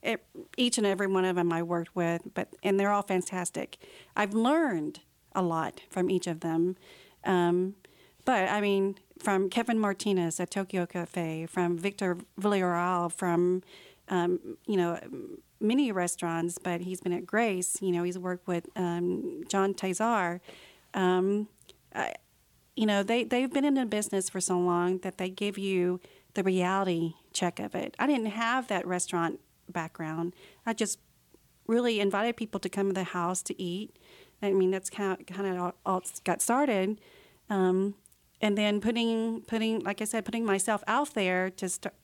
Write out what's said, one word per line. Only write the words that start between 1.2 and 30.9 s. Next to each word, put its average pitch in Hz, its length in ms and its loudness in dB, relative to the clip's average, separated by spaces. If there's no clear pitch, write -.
of 185 120 2
them 175 180 2
I 165 80 0
worked 170 340 -4
with, 170 240 0
but, 190 140 -4
and 196 160 4
they're 196 120 4
all 202 100 2
fantastic. 185 800 -4
I've 202 200 -2
learned 226 680 2
a 190 60 0
lot 165 480 -2
from 185 220 0
each 180 160 0
of 165 140 -4
them. 170 360 0
Um, 180 520 2
but, 214 240 4
I 208 100 2
mean, 196 360 2
from 196 300 2
Kevin 226 300 0
Martinez 190 600 0
at 180 120 -2
Tokyo 190 340 -2
Cafe, 165 600 -4
from 175 320 0
Victor 185 400 -2
Villarreal, 180 720 2
from, 180 520 2
um, 175 560 -2
you 208 100 0
know, 170 240 0
many 247 320 4
restaurants, 175 680 -2
but 175 240 -4
he's 185 180 -6
been 180 140 0
at 175 100 -4
Grace. 202 560 0
You 190 120 2
know, 175 100 2
he's 180 160 -2
worked 180 280 -6
with, 170 300 -2
um, 175 720 -2
John 196 240 2
Tizar. 190 680 0
Um, 190 560 2
I, - 180 -4
you 220 100 2
know, 202 160 4
they, 226 220 2
they've 247 280 0
been 277 120 2
in 285 100 4
the 262 100 2
business 208 440 -2
for 185 120 -6
so 180 160 0
long 175 420 2
that 180 200 -8
they 180 100 -4
give 196 300 -4
you 185 400 0
the 190 100 0
reality 185 680 2
check - 260 -2
of 208 160 -8
it. - 240 -6
I - 80 2
didn't 254 200 2
have 233 420 -2
that 180 180 -2
restaurant 175 540 -2
background. 165 640 -6
I 226 100 -2
just 214 260 -2